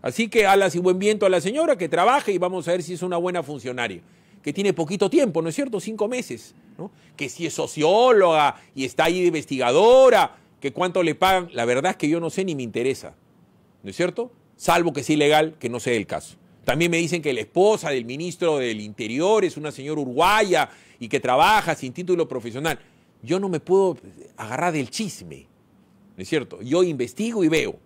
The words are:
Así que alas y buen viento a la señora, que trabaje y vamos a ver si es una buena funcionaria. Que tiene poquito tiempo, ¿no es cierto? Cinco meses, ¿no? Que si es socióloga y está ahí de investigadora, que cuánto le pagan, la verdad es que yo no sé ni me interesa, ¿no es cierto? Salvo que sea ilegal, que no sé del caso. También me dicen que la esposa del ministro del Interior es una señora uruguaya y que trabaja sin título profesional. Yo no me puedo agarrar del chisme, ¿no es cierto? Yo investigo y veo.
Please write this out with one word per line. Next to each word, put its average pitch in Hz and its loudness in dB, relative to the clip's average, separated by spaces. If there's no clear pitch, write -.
Así 214 -2
que 220 4
alas 196 4
y 175 0
buen 185 2
viento 208 0
a 190 6
la 180 2
señora, 277 0
que 170 -4
trabaje 208 2
y 185 0
vamos 180 -4
a 170 0
ver 180 0
si 165 -10
es 170 -10
una 180 -4
buena 175 -2
funcionaria. 123 -6
Que 143 -6
tiene 196 0
poquito 180 -2
tiempo, 214 2
¿no 165 -4
es 156 -8
cierto? 262 -4
Cinco 214 -6
meses, 240 -10
¿no? 190 -12
Que 143 -6
si 165 -10
es 151 -6
socióloga 165 4
y 135 -4
está 156 0
ahí 180 0
de 175 4
investigadora, 170 4
que 139 -6
cuánto 180 -2
le 156 0
pagan, 185 2
la 120 -4
verdad 135 0
es 208 -8
que 156 -4
yo 165 0
no 165 -6
sé 190 -4
ni 170 -4
me 135 -6
interesa, 120 -6
¿no 98 -12
es 95 -12
cierto? 180 -4
Salvo 170 0
que 131 -6
sea 151 0
ilegal, 151 2
que 127 -8
no 120 -8
sé 127 -2
del 107 -2
caso. - -12
También 165 0
me 165 0
dicen 170 -2
que 143 -2
la 113 -4
esposa 185 2
del 131 -2
ministro 156 -4
del 117 -2
Interior 127 0
es 156 -2
una 147 -10
señora 151 -8
uruguaya 165 2
y 117 -12
que 135 0
trabaja 160 2
sin 127 -10
título 175 -2
profesional. 131 -6
Yo 156 -2
no 196 -4
me 165 -4
puedo 185 2
agarrar 131 -4
del 143 -4
chisme, 85 -12
¿no 92 -14
es - -14
cierto? 117 -4
Yo 143 0
investigo 180 -4
y 156 2
veo. 139 0